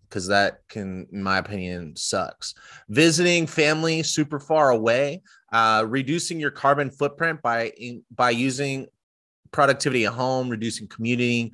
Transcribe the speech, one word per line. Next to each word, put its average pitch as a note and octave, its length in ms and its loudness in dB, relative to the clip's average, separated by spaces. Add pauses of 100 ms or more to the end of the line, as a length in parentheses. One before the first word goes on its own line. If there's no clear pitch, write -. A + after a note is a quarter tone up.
'cause F#2 180 -6
that G2+ 400 2
can, F#2+ 460 -10
in G2 100 -6
my F#2+ 140 0
opinion, F2+ 580 -8
sucks. - 580 -6 (360)
Visiting E3 580 4
family D#3+ 560 0
super D3 380 -2
far D3+ 300 4
away, B2 500 2 (320)
uh, A2 340 4
reducing C#3 500 -4
your D3 140 -4
carbon C#3 400 2
footprint D#3 500 -4
by A#2 360 0
in-, A#2+ 260 -14 (100)
by B2 180 2
using C3 560 -2 (640)
productivity C3+ 560 2
at F#2+ 60 -2
home, B2+ 360 -2
reducing A2 380 -6
commuting, A#2+ 680 -2